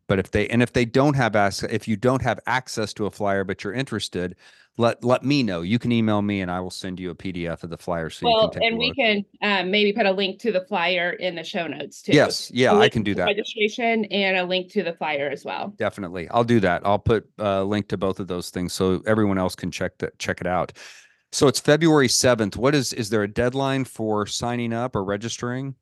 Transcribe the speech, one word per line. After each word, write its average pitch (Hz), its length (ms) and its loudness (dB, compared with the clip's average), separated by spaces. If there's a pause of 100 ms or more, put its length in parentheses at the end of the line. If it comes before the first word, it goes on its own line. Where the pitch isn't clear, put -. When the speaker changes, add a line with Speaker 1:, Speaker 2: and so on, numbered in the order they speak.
Speaker 1:
but 98 100 4
if 95 140 -2
they, 104 160 2
and 120 160 4
if - 100 0
they 123 120 4
don't 135 300 4
have 113 200 2
ac-, 101 340 2
if 113 180 -6
you 110 100 -2
don't 123 240 2
have 113 260 0
access 117 460 -4
to 104 120 -4
a 90 60 -4
flyer, 98 320 0
but 92 200 -6
you're 101 100 -8
interested, 98 600 -4 (420)
let, 117 260 0
let 120 200 2
me 139 200 2
know. 92 180 -2
You 101 180 2
can 120 120 0
email 110 320 2
me 101 180 -2
and 90 100 -4
I 90 80 -4
will 92 120 -8
send 90 280 -10
you 90 120 -6
a 80 40 -10
P 95 160 -10
D 85 160 -6
F 82 160 -6
of 85 60 -10
the 82 80 -10
flyer 85 320 -4
so - 180 -4
you 233 60 4
Speaker 2:
Well, 220 160 4
Speaker 1:
can - 100 -8
take - 40 -2
a - 20 2
Speaker 2:
and 226 140 0
we 240 80 -2
Speaker 1:
look. - 100 -6
Speaker 2:
can, 214 280 0 (180)
um, 185 280 0
maybe 208 220 2
put 208 140 2
a 190 40 2
link 196 300 -2
to 226 100 -2
the 185 140 -2
flyer 175 460 -2
in 175 240 -6
the 160 100 -10
show 170 220 -6
notes 147 340 -12
too. - 100 -2
Speaker 1:
Yes, - 420 2
yeah, 123 180 4
Speaker 2:
A - 20 6
Speaker 1:
I 104 60 6
Speaker 2:
link - 140 6
Speaker 1:
can 110 100 0
do 101 100 0
Speaker 2:
to - 60 -4
Speaker 1:
that. - 80 2
Speaker 2:
registration 220 800 -2
and 196 300 0
a 180 80 0
link 180 300 -4
to 202 100 -2
the 170 100 -4
flyer 151 360 -4
as 143 160 -8
well. 113 320 -8
Speaker 1:
Definitely. 92 520 -4
I'll 120 140 2
do 117 180 4
that. 90 220 2
I'll 101 160 2
put 110 380 2
a 98 260 0
link 101 260 -2
to 104 80 -2
both 95 220 -2
of 92 80 -6
those 90 220 -6
things 90 240 -4
so 95 320 2
everyone 107 320 2
else 92 180 -2
can 90 160 -8
check - 280 -6
that, - 200 -8
check - 220 -6
it 87 60 -4
out. 87 260 -2 (580)
So - 160 4
it's - 120 2
February 151 500 6
seventh. 113 480 2
What 131 160 2
is, 135 200 0
is 107 180 -4
there 110 120 2
a 104 80 -4
deadline 131 540 0
for 107 400 -2
signing 120 480 -4
up 120 220 -4
or 101 100 0
registering? 120 760 -6